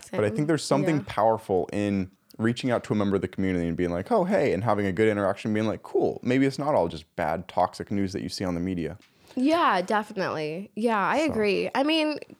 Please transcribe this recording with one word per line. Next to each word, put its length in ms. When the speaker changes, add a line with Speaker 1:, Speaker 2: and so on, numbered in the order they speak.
Speaker 1:
But 120
I 40
Speaker 2:
Same. 80
Speaker 1:
think 120
there's 160
something 340
Speaker 2:
Yeah. 100
Speaker 1:
powerful 680
in 380
reaching 320
out 140
to 100
a 20
member 200
of 80
the 40
community 400
and 80
being 140
like, 220
"Oh, 140
hey," 280
and 100
having 220
a 60
good 160
interaction, 440
being 140
like, 160
"Cool, 400
maybe 240
it's 140
not 160
all 120
just 180
bad, 320
toxic 420
news 240
that 80
you 80
see 160
on 80
the 60
media." 380
Speaker 2:
Yeah, 460
definitely. 920
Yeah, 280
I 220
Speaker 1:
So. 60
Speaker 2:
agree. 420
I 80
mean, 380